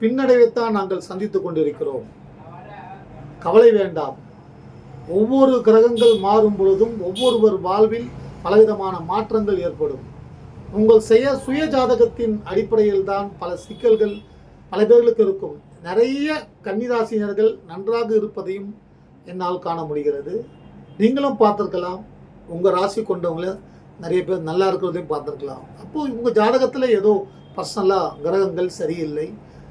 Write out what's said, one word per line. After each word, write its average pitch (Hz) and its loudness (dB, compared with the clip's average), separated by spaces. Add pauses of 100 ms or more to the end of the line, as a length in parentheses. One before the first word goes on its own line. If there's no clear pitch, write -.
பின்னடைவைத்தான் 240 2
நாங்கள் 190 -4
சந்தித்துக் 190 -6
கொண்டிருக்கிறோம். 147 -4 (1300)
கவலை 220 6
வேண்டாம். 160 -4 (840)
ஒவ்வொரு 247 4
கிரகங்கள் 226 6
மாறும் 208 4
பொழுதும் 196 2
ஒவ்வொருவர் 214 2
வாழ்வில் 214 0 (340)
பலவிதமான 196 4
மாற்றங்கள் 202 -2
ஏற்படும். 147 -6 (680)
உங்கள் 220 6
சுய, 254 2
சுய 269 -4
ஜாதகத்தின் 233 0
அடிப்படையில் 202 0
தான் 196 -4
பல 175 -8
சிக்கல்கள் 214 0 (540)
பல 202 0
பேர்களுக்கு 226 4
இருக்கும். 190 -2 (220)
நிறைய 269 -2 (180)
கன்னிராசினியர்கள் 220 -2
நன்றாக 214 -4
இருப்பதையும் 202 -6 (500)
என்னால் 180 -6
காண 165 -6
முடிகிறது. 147 -6 (520)
நீங்களும் 262 0
பார்த்திருக்கலாம். 196 -2 (480)
உங்க 175 0
ராசி 196 -2
கொண்டவங்கள 180 -6 (420)
நிறைய 175 -2
பேர் 175 -4
நல்லா 185 0
இருக்கிறதையும் 170 -6
பார்த்திருக்கலாம். 143 -10 (160)
அப்போ - -8
உங்க 240 -4
ஜாதகத்துல 254 0
ஏதோ 208 2 (300)
பர்சனலா 185 -2
கிரகங்கள் 180 -2
சரியில்லை, 156 -6 (360)